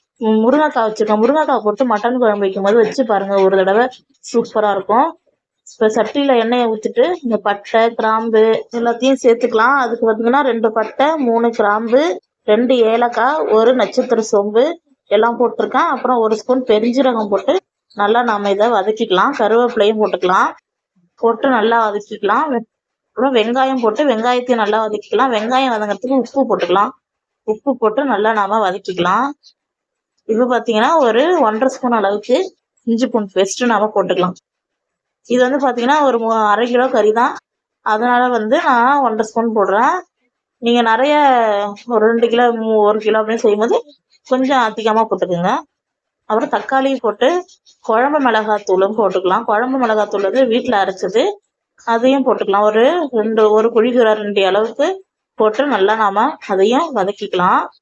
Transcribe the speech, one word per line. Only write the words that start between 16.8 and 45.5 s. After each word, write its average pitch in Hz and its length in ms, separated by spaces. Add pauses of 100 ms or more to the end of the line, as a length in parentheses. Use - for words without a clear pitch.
போட்டு 196 240 (420)
நல்லா 208 280
நாம 208 280
இதை 202 200
வதக்கிக்கலாம். 214 680
கருவேப்பிலையும் 220 600
போட்டுக்கலாம், 196 500 (720)
போட்டு 233 280
நல்லா 233 320
வதக்கிக்கலாம். 214 680 (540)
அப்புறம் 262 320
வெங்காயம் 254 460
போட்டு 226 260
வெங்காயத்தையும் 247 480
நல்லா 214 260
வதக்கிக்கலாம். 214 500
வெங்காயம் 240 420
வதங்கிறதுக்கு 214 460
உப்பு 247 280
போட்டுக்கலாம். 196 440 (520)
உப்பு 220 340
போட்டு 226 280
நல்லா 220 280
நாம 202 380
வதக்கிக்கலாம். 190 580 (1000)
இது 226 200
பாத்தீங்கன்னா, 240 480
ஒரு 294 440
ஒன்றரை 226 280
ஸ்பூன் 254 240
அளவுக்கு 208 440 (500)
இஞ்சி 233 200
பூண்டு 208 280
பேஸ்ட் 196 320
நாம 214 280
போட்டுக்கலாம். 180 420 (920)
இது 247 120
வந்து 254 180
பாத்தீங்கன்னா, 254 440
ஒரு 254 160
மூ-, 220 280
அரை 208 200
கிலோ 247 220
கறி 214 240
தான், 240 240 (500)
அதனால 247 420
வந்து 240 340
நான் 269 360
ஒன்றரை 220 260
ஸ்பூன் 226 300
போடுறேன். 214 400 (680)
நீங்க 240 200
நிறைய, 233 320 (720)
ஒரு 220 200
ரெண்டு 233 220
கிலோ, 233 240
மூ-, 220 240
ஒரு 214 220
கிலோ 214 240
அப்படின்னு 214 120
செய்யும்போது 226 480 (460)
கொஞ்சம் 262 320
அதிகமா 220 460
போட்டுக்கோங்க. 185 440 (720)